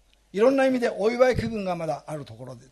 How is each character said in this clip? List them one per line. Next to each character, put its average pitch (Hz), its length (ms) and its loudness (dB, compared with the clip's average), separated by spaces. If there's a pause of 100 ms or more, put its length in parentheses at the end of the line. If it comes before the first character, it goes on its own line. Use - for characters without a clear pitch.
(320)
い 185 60 -6
ろ 240 120 6
ん 277 60 4
な 269 100 4
意 262 40 2
味 254 100 0
で 233 100 0
お 208 200 0
祝 247 200 4
い 233 60 0
気 226 100 -2
分 220 180 -6
が 180 120 -4
ま 165 100 -6
だ 143 200 -6
あ 151 80 -10
る 147 120 -10
と 113 80 -18
こ 123 100 -16
ろ 127 120 -16
で、 127 160 -20